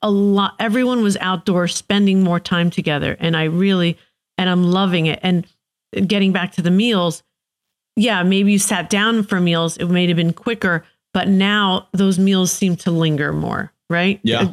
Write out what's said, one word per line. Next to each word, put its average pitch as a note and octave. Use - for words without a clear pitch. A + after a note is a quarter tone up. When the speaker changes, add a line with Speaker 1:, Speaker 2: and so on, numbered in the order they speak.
Speaker 1:
a G#3+
lot, G3+
everyone A#3+
was G3+
outdoors F3+
spending G3
more F3
time F3
together. D3+
And E3
I D#3+
really, F3
and F#3
I'm F3+
loving F3+
it. -
And F3+
getting G3
back F#3
to -
the E3+
meals, F#3+
yeah, G#3
maybe G3
you G3+
sat F#3
down G#3+
for G3
meals, E3
it E3+
may F3+
have F3
been E3+
quicker, F#3+
but F3+
now G3
those F#3+
meals F#3+
seem F3+
to -
linger D3+
more, D#3
right? F3+
Speaker 2:
Yeah. C#3